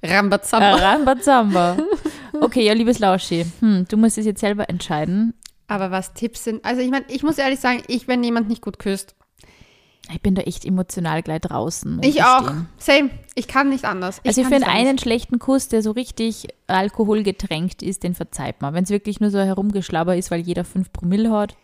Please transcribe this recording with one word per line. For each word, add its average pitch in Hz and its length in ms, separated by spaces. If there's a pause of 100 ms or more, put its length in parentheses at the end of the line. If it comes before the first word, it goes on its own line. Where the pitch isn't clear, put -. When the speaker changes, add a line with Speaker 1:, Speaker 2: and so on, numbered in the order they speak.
Speaker 1:
Rambazamba. 196 720
Speaker 2:
Äh, - 60
Rambazamba. 233 960
Speaker 1:
<laughs> 330 40 (540)
Speaker 2:
Okay, 247 260
ja, 208 60
liebes 226 260
Lauschi, 185 480 (140)
hm, 196 280
du 214 80
musst 220 220
es 214 80
jetzt 202 140
selber 208 280
entscheiden. 175 680 (340)
Speaker 1:
Aber 190 240
was 185 220
Tipps - 280
sind, 220 220
also 247 180
ich 254 80
mein, 269 180
ich 262 140
muss 302 160
ehrlich 269 220
sagen, 247 260
ich, 233 220
wenn 247 160
jemand 233 240
nicht 226 120
gut - 200
küsst, 196 340 (1000)
Speaker 2:
Ich 165 80
bin 196 140
da 196 80
echt - 220
emotional 175 580
gleich 160 200
draußen, 143 540
muss 262 80
Speaker 1:
Ich 285 120
Speaker 2:
ich - 80
Speaker 1:
auch. 254 180
Speaker 2:
gestehen. 156 240 (100)
Speaker 1:
Same. 277 340 (260)
Ich 240 100
kann 277 220
nicht 269 160
anders. 185 400
Ich 254 60
Speaker 2:
Also 247 120
Speaker 1:
kann 254 100
Speaker 2:
für 277 60
Speaker 1:
nicht 262 100
Speaker 2:
einen 226 200
Speaker 1:
anders. 269 140
Speaker 2:
schlechten 233 360
Kuss, 269 300
der 226 140
so 214 100
richtig 226 560 (180)
alkoholgetränkt 196 1160
ist, 190 180
den 180 140
verzeiht - 460
man. 143 120
Wenn's 180 160
wirklich 202 300
nur 208 100
so 196 80
ein 196 80
Herumgeschlabber 190 680
ist, 185 160
weil 170 80
jeder 175 240
fünf - 280
Promille 202 380
hat 208 340